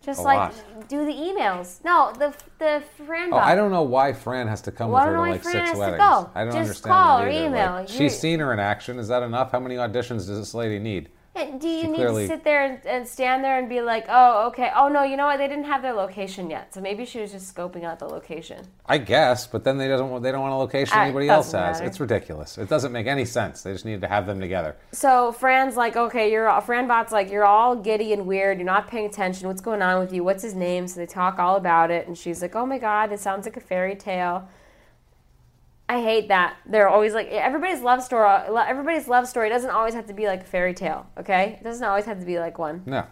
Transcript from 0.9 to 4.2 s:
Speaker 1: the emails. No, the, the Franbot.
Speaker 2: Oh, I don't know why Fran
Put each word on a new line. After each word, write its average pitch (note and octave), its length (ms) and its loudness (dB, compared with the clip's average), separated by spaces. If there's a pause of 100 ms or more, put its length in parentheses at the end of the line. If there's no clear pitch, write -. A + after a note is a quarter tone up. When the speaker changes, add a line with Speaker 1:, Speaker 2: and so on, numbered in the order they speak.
Speaker 1:
the D4 80 -4
emails. B3 720 -4
No, D#4+ 340 4
the, C#4+ 160 -2 (240)
the D4+ 240 0 (220)
Franbot. E4 280 -4
Speaker 2:
Oh, - 40 4
I F3 180 6
don't G#3 160 2
know F3+ 120 2
why C3 320 2
Fran B2 340 -4